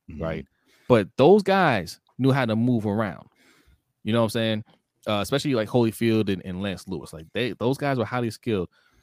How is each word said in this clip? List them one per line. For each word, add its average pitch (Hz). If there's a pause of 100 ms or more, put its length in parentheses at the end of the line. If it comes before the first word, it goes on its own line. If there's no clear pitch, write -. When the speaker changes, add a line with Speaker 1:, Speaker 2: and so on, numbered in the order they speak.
Speaker 1:
Mm-hmm. 78
Speaker 2:
right? 80 (420)
But 107 (100)
those 185
guys 160 (180)
knew 131
how 131
to 110
move 113
around. 104 (760)
You 107
know 117
what -
I'm 107
saying? 110 (420)
Uh, 104
especially, 139
like, 107
Holyfield 113
and, 90
and 92
Lance 95
Lewis. 85
Like, 80
they, 117
those 131
guys 139
were 107
highly 120
skilled. 101 (340)